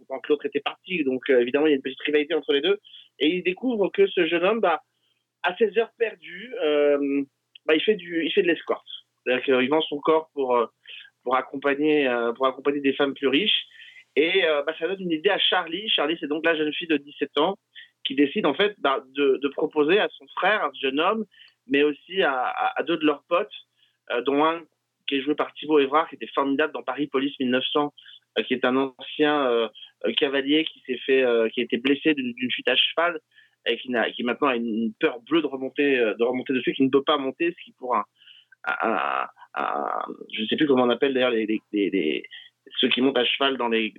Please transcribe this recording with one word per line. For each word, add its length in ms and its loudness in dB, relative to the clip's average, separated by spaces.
tant 120 -10
que 100 -16
l'autre 160 0
était 140 -4
parti. 440 -6
Donc, 240 -2
euh, 120 6
évidemment, 260 2
il 40 4
y 20 6
a 40 4
une 60 -4
petite 180 -10
rivalité 340 0
entre 200 -2
les 80 2
deux. 160 0
Et 100 2
il 140 -2
découvre 480 -2
que 160 4
ce 200 0
jeune 180 0
homme, 160 2
bah, 220 0
à 140 -2
ses 220 0
heures 200 -2
perdues, 640 -8
euh, 600 2
bah, 80 4
il 60 2
fait 140 2
du, 300 -4
il 80 -4
fait 100 2
de 40 2
l'escorte. 400 -2
C'est-à-dire 200 0
qu'il 240 2
vend 140 2
son 180 -6
corps 320 2
pour, 240 0
euh, 100 2
pour 120 0
accompagner, 720 0
euh, 240 0
pour 140 0
accompagner 340 -2
des 140 2
femmes 200 0
plus 140 -2
riches. 380 0
Et, 300 2
euh, 160 2
bah, 160 -4
ça 100 -4
donne 120 -4
une 120 -2
idée 180 0
à 80 2
Charlie. 520 -2
Charlie, 300 0
c'est 60 -8
donc 180 -4
la 120 2
jeune 160 0
fille 160 -8
de 80 2
dix-sept 420 -6
ans 200 0
qui 100 -6
décide, 320 2
en 80 2
fait, 240 0
bah, 260 0
de, 280 2
de 60 -2
proposer 500 2
à 120 0
son 180 -20
frère, 360 0
à 80 -2
ce 80 -16
jeune 200 -2
homme, 260 0
mais 160 2
aussi 400 -2
à, 120 2
à, 460 -2
à 20 -2
deux 140 0
de 80 -4
leurs 200 2
potes, 280 -2
euh, 120 0
dont 220 2
un 180 0
qui 100 -4
est 60 -2
joué 120 0
par 200 -4
Thibaut 240 2
Évrard, 300 2
qui 80 -16
était 180 -10
formidable 380 0
dans 100 -10
Paris 240 -6
Police 340 -4
mille 100 0
neuf 220 0
cents, 220 -2
euh, 40 -2
qui 100 -2
est 120 -2
un 120 2
ancien, 680 0
euh, 220 0
euh, 80 0
cavalier 520 0
qui 220 -10
s'est 120 -6
fait, 240 2
euh, 260 2
qui 120 -4
a 40 0
été 140 -2
blessé 360 2
d'une, 200 -4
d'une 160 -6
fuite 180 -4
à 80 2
cheval 420 0
et 120 0
qui 120 -10
n'a, 200 0
qui 120 -10
maintenant 260 0
a 80 0
une, 100 -2
une 280 -2
peur 260 -2
bleue 200 0
de 60 -4
remonter, 520 0
euh, 160 2
de 100 0
remonter 280 -2
dessus, 220 0
qui 80 2
ne 80 4
peut 140 4
pas 120 2
monter, 360 -2
ce 120 -18
qui 80 -20
pour 240 -4
un, 80 0
un, 180 -2
un, 440 -2
un, 480 -4
je 100 -6
ne 40 -4
sais 100 -2
plus 100 2
comment 180 4
on 60 2
appelle 240 0
d'ailleurs 160 2
les, 160 0
les, 140 -2
les, 180 0
les, 320 0
ceux 120 0
qui 120 0
montent 180 2
à 60 2
cheval 320 0
dans 120 -2
les, 300 0